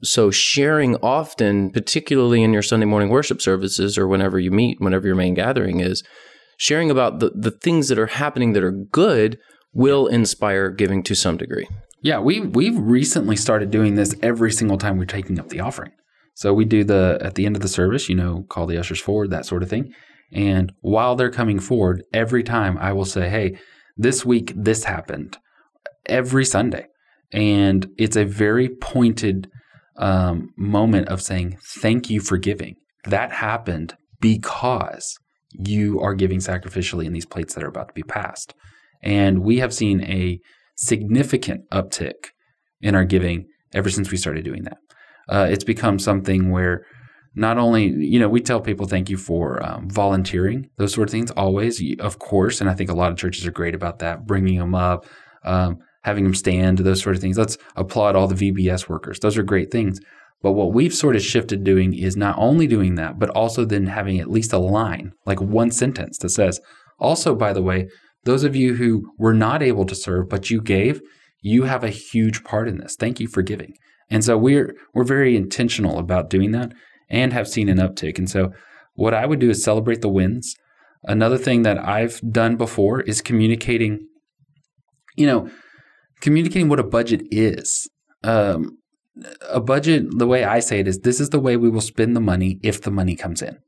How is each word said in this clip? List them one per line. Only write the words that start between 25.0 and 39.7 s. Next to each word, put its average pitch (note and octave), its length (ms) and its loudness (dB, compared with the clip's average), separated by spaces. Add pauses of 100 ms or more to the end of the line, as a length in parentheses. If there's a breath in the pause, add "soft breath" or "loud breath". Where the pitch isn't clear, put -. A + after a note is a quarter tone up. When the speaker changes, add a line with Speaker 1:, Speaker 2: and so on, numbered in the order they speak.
Speaker 2:
every B2+ 360 2
Sunday. A2 440 -2 (440)
And G2+ 560 2 (120)
it's A2 180 2
a G#2 80 4
very G#2+ 440 2
pointed, A2+ 800 0 (500 soft breath)
um, F#2 600 0
moment G#2 520 2
of F#2 120 -6
saying, F2+ 360 -4 (240)
"Thank A#2+ 280 0
you G#2+ 100 0
for G2 180 -2
giving. F#2+ 400 -4 (280)
That G#2 260 -2
happened G#2 640 -6 (240)
because - 960 -2 (360)
you G#2 480 -2
are G2+ 160 -2
giving F#2 240 0
sacrificially F2+ 640 -6
in E2 80 -6
these E2 140 -8
plates - 260 -10
that E2 100 -10
are C#2+ 60 -8
about - 200 -12
to - 40 -20
be - 100 -12
passed." - 520 -12 (480 soft breath)
And G2 400 2
we A2+ 160 2
have B2 120 -2